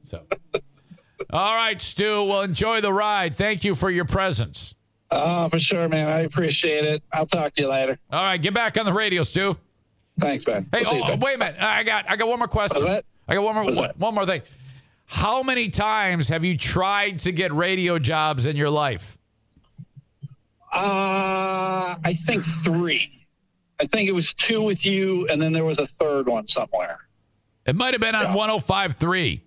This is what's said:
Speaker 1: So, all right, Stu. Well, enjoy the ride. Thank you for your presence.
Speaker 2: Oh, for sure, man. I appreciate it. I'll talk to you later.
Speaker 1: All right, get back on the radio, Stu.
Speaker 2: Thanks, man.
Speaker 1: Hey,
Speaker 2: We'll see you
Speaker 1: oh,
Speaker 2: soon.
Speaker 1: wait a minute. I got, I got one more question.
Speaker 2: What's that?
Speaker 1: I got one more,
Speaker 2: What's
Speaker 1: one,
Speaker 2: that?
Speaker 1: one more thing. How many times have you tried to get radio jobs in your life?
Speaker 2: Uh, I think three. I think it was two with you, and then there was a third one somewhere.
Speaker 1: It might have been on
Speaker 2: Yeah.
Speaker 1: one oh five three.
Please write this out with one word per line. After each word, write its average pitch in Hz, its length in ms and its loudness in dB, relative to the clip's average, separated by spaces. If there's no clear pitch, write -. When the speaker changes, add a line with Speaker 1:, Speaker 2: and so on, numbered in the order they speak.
Speaker 1:
So, - 180 -14
all 202 240 0
right, 220 260 0
Stu. 208 440 0
Well, 196 160 2
enjoy 214 400 0
the 202 120 2
ride. 202 400 2
Thank 202 300 0
you 202 100 2
for 175 160 0
your 180 160 2
presence. 180 680 -2
Speaker 2:
Oh, 165 400 0
for 165 100 0
sure, 170 300 0
man. 156 180 0
I 156 120 0
appreciate 151 680 0
it. 151 160 -2
I'll 156 140 0
talk 151 300 -2
to 147 80 -2
you 135 60 0
later. 135 280 0
Speaker 1:
All 160 120 0
right, 190 160 0
get 185 140 0
back 226 240 0
on 220 80 2
the 185 80 0
radio, 190 300 2
Stu. 190 340 0
Speaker 2:
Thanks, 143 260 -2
man. 101 260 -2
Speaker 1:
Hey, 233 100 0
Speaker 2:
We'll 208 100 0
see - 60 2
you - 60 0
Speaker 1:
oh, - 40 0
Speaker 2:
soon. 196 120 0
Speaker 1:
wait 269 160 2
a - 40 -8
minute. 185 200 -2
I 214 240 0
got, 214 240 0
I 214 100 0
got 226 100 0
one 240 100 0
more 240 100 -2
question. 202 360 0
Speaker 2:
What's 175 40 0
that? 196 180 -2
Speaker 1:
I - 60 0
got 196 100 2
one 220 120 0
more, 214 100 0
Speaker 2:
What's 175 120 0
Speaker 1:
one, 175 100 0
Speaker 2:
that? - 100 -10
Speaker 1:
one 214 160 -2
more 202 140 0
thing. 175 160 -2
How 226 340 0
many 247 280 0
times 202 600 0
have 165 140 0
you 180 140 0
tried 196 600 0
to 170 120 0
get 175 220 0
radio 175 440 0
jobs 151 480 0
in 151 100 -2
your 147 140 0
life? 143 480 -2
Speaker 2:
Uh, 190 1300 -2
I 165 240 -2
think 214 160 2
three. 170 640 0
I 147 80 2
think 214 220 2
it 196 40 2
was 170 200 0
two 220 280 0
with 208 240 0
you, 190 420 2
and 156 140 2
then 160 120 2
there 160 120 2
was 156 140 0
a 139 80 0
third 143 280 2
one 110 200 0
somewhere. 92 520 -2
Speaker 1:
It 131 100 2
might 247 180 2
have 233 80 2
been 226 140 2
on 208 100 2
Speaker 2:
Yeah. 185 100 0
Speaker 1:
one 214 140 2
oh 214 100 0
five 190 360 0
three. 185 520 0